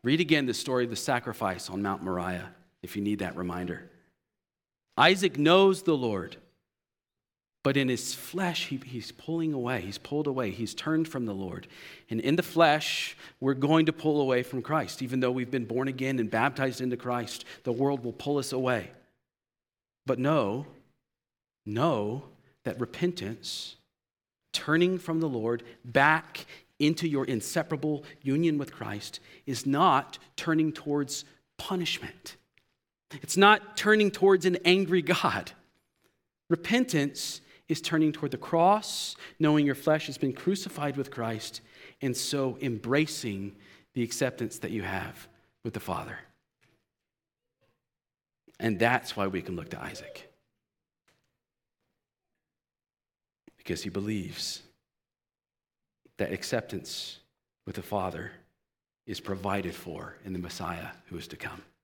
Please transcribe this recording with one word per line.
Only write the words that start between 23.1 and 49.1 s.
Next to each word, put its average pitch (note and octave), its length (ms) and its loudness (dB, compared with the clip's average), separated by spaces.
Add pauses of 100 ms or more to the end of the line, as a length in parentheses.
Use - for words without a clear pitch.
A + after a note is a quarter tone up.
turning F3 480 2
from E3 220 -2
the D#3+ 80 0
Lord A#2 340 0 (220)
back C#3+ 600 4 (320)
into D#3 300 2
your C#3 160 2
inseparable D3 800 -2 (180)
union D3+ 360 2
with C#3 160 -4
Christ, G#2 480 -10 (240)
is C3 200 -4
not C#3 540 4 (160)
turning D#3 380 2
towards C#3+ 500 -4 (340)
punishment. - 760 -6 (840)
It's - 160 -2
not G3+ 400 6
turning G#3 340 6
towards F#3+ 340 6
an F3+ 200 4
angry F3+ 360 6
God. B2 520 0 (960)
Repentance E3+ 880 0 (300)
is D#3 120 -2
turning D#3 300 2
toward D3 200 -4
the B2+ 60 -4
cross, - 800 2 (240)
knowing D3+ 260 6
your C#3 80 2
flesh D3+ 340 2
has C#3 100 -10
been C3 160 0
crucified D3 640 -4
with C3 140 -4
Christ, A2+ 500 -6 (400)
and B2+ 140 -2
so C3+ 460 -2
embracing A#2 960 -2 (380)
the A#2+ 100 0
acceptance B2 560 -4
that - 120 -6
you G#2+ 100 -4
have F#2 480 -8 (340)
with A2+ 100 -6
the - 60 -8
Father. - 400 -8 (2500)
And A2 180 0
that's A#2+ 380 2